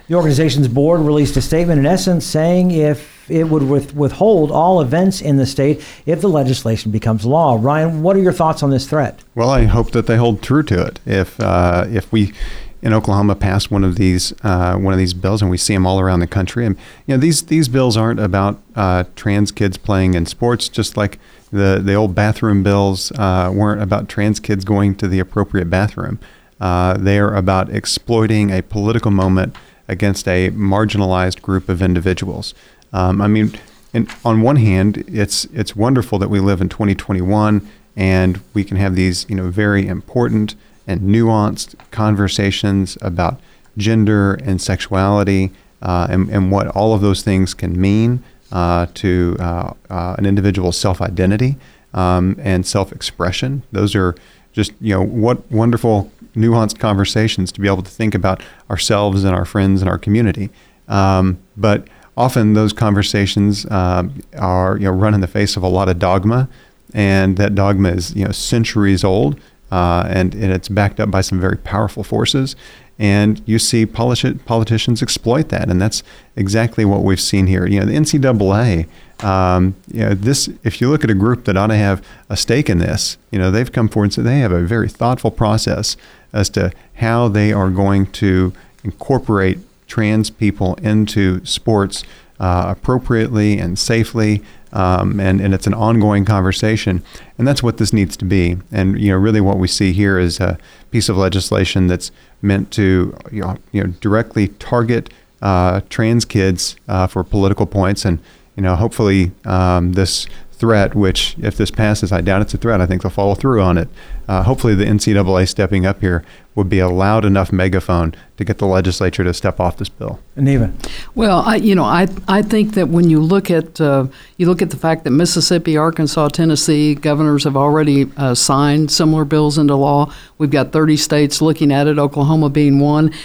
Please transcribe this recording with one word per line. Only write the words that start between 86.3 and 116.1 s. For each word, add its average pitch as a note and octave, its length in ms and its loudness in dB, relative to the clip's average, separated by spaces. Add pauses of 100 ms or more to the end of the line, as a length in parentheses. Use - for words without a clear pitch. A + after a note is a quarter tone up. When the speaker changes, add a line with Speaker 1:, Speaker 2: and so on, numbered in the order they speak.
Speaker 2:
as G2+ 160 0
to F#2+ 220 -2 (240)
how A#2 320 0
they G#2 260 2
are G2 160 0
going G2 380 0
to F#2 440 0 (320)
incorporate G2+ 760 -2 (280)
trans G#2+ 420 0
people F#2+ 520 -2
into G#2 640 0
sports, - 580 -2 (360)
uh, F2+ 280 0
appropriately A2 920 0
and F2+ 200 -4
safely, G#2+ 640 0 (300)
um, F#2+ 480 0
and, F#2+ 220 2
and G2 120 2
it's F#2+ 120 -2
an G2 80 0
ongoing G#2+ 520 2
conversation, F#2+ 760 0 (380)
and A#2+ 80 0
that's C#3 160 0
what A#2 140 -2
this G#2+ 140 0
needs G2+ 240 0
to - 80 -8
be. F2+ 320 0 (160)
And, G2 280 0
you G#2 100 2
know, F#2+ 80 2
really G#2+ 240 2
what G2 160 2
we F#2 100 0
see F#2+ 260 0
here G2 260 2
is F2 200 0
a F2+ 200 -2 (320)
piece A2+ 180 -2
of G2 80 0
legislation F#2+ 680 0
that's F2 240 -2 (320)
meant G2 300 0
to, F#2+ 440 0 (140)
you G#2+ 100 -8
know, F#2+ 160 -6 (140)
you G2 120 -2
know, F#2 160 -4
directly G#2+ 500 0 (100)
target, A#2+ 500 -2 (320)
uh, F#2 480 2
trans A2+ 340 0
kids, F#2+ 520 -2 (120)
uh, F#2 200 0
for F#2 160 -4
political G2+ 420 0
points, G2 400 -2
and, E2+ 140 0 (360)
you G2 60 -6
know, F#2 140 2
hopefully, G2 560 0 (120)
um, F2+ 500 0
this F#2 340 -2 (240)
threat, A2 420 0
which - 480 0
if G#2 160 -4
this G#2 140 -2
passes, G#2 400 0
I F2+ 100 0
doubt F#2+ 220 0
it's - 100 -6
a - 40 -4
threat, A2+ 220 0
I F#2 60 2
think F#2 160 -2
they'll - 80 -4
follow G2+ 240 0
through B2 280 0
on F2+ 160 2
it. E2+ 100 -2 (400)
Uh, F#2 160 0
hopefully A#2 320 2
the F#2+ 100 2
N G#2 140 2
C G#2+ 140 0
double F#2+ 240 2
A F#2 100 2
stepping F#2+ 380 0
up G2 160 -2
here F2+ 220 0 (300)